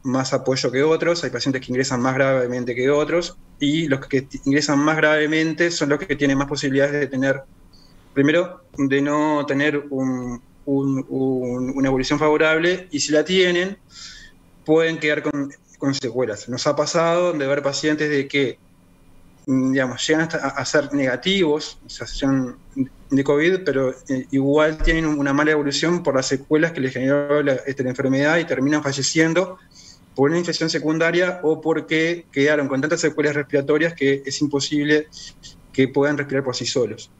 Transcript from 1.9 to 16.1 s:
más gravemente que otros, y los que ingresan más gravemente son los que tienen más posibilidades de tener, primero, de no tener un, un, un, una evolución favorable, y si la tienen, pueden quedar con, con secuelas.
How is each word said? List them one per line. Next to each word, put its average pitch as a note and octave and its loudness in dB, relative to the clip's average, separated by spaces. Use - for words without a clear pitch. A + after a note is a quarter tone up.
más C3 0
gravemente B2+ 0
que B2+ 0
otros, D#3 0
y D3+ 0
los C3+ -2
que C3+ -2
ingresan C#3+ 2
más D#3 2
gravemente D#3 2
son D3+ -2
los C#3+ 2
que C#3+ -4
tienen C#3 0
más C#3 0
posibilidades C#3 0
de C#3+ -2
tener, C3+ 0
primero, D#3 2
de C#3 2
no D3 0
tener C#3+ 0
un, B2+ -4
un, C#3 0
un, B2+ -2
una C3+ 2
evolución C3+ 0
favorable, D#3+ 2
y C#3+ -4
si - -4
la D3+ 4
tienen, F#3 2
pueden D#3+ 2
quedar D3+ 0
con, C#3+ -4
con C#3 0
secuelas. A#2 -4